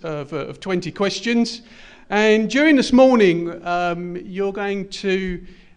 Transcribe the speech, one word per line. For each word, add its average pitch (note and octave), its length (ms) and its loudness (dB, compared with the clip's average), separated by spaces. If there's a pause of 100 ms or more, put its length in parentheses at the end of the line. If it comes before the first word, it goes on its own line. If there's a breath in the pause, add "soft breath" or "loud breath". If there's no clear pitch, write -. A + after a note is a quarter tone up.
of, D3+ 300 -8
uh, - 20 -4
of C#3 240 -10
twenty F3+ 320 -4
questions, A3+ 680 -2 (480 loud breath)
and G#3+ 400 2
during D4 260 4
this - 160 0
morning, F3+ 720 4
um, F3 520 -4
you're G3 340 -6
going G3+ 380 -6
to, F#3+ 520 -4 (340 loud breath)